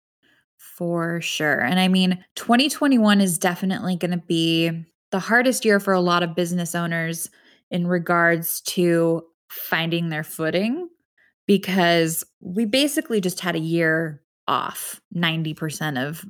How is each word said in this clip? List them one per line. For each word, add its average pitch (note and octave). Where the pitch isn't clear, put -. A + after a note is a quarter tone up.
For E3+
sure. D3+
And F#3
I F#3
mean, F#3
twenty B3+
twenty-one A3
is F3+
definitely F3+
gonna F3
be E3
the -
hardest A#3+
year G3+
for G3
a F#3
lot F3
of E3
business F3
owners E3
in F3
regards E3+
to E3+
finding E3+
their D#3
footing, G#3
because E3+
we F#3+
basically C4+
just F3+
had F3
a E3
year D#3+
off, -
ninety D#3+
percent D#3
of C#3+